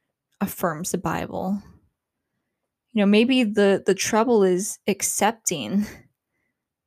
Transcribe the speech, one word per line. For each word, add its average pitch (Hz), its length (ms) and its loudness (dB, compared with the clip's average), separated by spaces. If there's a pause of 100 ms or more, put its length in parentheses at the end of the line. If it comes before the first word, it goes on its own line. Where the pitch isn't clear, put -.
(420)
affirms 180 500 -4
the 180 60 -4
Bible. 185 640 -6 (1300)
You 214 80 0
know, 196 40 4
maybe 240 380 4
the, 202 420 2
the 196 100 2
trouble 226 480 2
is 190 440 0
accepting 196 1000 -2 (1000)